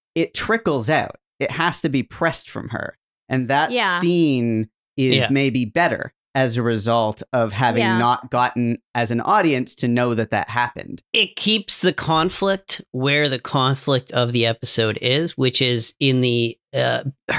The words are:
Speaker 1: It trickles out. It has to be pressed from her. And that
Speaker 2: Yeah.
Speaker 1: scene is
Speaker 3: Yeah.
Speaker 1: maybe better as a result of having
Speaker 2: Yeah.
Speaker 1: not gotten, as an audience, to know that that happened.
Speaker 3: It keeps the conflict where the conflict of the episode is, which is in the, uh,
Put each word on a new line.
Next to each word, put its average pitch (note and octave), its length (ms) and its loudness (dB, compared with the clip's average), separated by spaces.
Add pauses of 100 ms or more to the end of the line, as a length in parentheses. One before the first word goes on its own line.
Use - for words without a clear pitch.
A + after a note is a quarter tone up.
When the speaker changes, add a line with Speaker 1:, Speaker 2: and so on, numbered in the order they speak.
(140)
Speaker 1:
It E3 200 -2
trickles E3+ 560 -2
out. D3 260 -2 (240)
It C#3 120 -2
has E3 300 -2
to E3+ 60 -2
be C3+ 140 0
pressed - 480 -4
from - 200 -10
her. - 260 -8 (320)
And C3 200 -2
that C#3+ 220 2
Speaker 2:
Yeah. G3+ 300 0
Speaker 1:
scene C3+ 680 2 (280)
is C3 260 2
Speaker 3:
Yeah. A2+ 80 0
Speaker 1:
maybe C3+ 340 2
better A#2 500 -2 (200)
as C3 220 2
a B2 60 0
result A2+ 600 0 (100)
of A2+ 200 0
having A#2+ 300 2
Speaker 2:
Yeah. A2 160 2
Speaker 1:
not A#2+ 320 0
gotten, B2 480 0 (160)
as A#2 160 -2
an A#2+ 100 0
audience, D#3+ 540 0
to - 140 -2
know A#2+ 260 2
that A2 160 -2
that G2+ 180 -2
happened. A#2 540 -6 (100)
Speaker 3:
It - 240 0
keeps G#3+ 460 -2
the F3+ 100 4
conflict F3+ 880 -2 (120)
where C#3+ 360 0
the C3 100 -2
conflict C3+ 720 0
of A#2+ 200 0
the A#2 140 2
episode A2+ 560 0
is, C#3+ 340 0
which B2+ 240 0
is B2 400 0
in C3 220 2
the, A#2+ 340 0 (180)
uh, B2 300 0 (340)